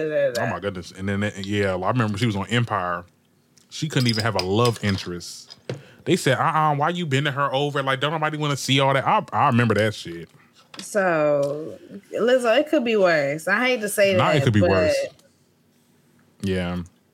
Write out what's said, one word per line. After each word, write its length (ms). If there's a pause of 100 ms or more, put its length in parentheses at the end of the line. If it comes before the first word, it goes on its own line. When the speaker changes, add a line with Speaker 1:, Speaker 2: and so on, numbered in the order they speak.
Speaker 1:
da, 40
da, 240
da. 100
Speaker 2:
Oh 80
my 100
goodness. 320
And 160
then, 300
yeah, 360
I 160
remember 260
she 100
was 100
on 100
Empire. 580 (640)
She 180
couldn't 200
even 140
have 140
a 80
love 400
interest. 720 (480)
They 120
said, 220
"Uh-uh, 380
why 140
you 160
bending 260
her 200
over? 300
Like, 160
don't 140
nobody 240
wanna 220
see 200
all 160
that?" 120
I, 260
I 140
remember 280
that 200
shit. 340 (500)
Speaker 1:
So, 1000 (360)
Lizzo, 440
it 100
could 160
be 120
worse. 520
I 180
hate 140
to 80
say 260
Speaker 2:
Nah, 140
Speaker 1:
that, 80
Speaker 2:
it 80
could 80
be 80
Speaker 1:
but 100
Speaker 2:
worse. 260 (1500)
Yeah. 400 (320)